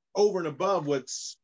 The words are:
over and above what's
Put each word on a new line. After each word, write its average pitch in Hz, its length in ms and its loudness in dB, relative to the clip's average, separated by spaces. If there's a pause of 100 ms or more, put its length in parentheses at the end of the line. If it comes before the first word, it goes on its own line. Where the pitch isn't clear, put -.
(140)
over 202 240 4
and 170 100 -2
above 170 380 0
what's - 580 -4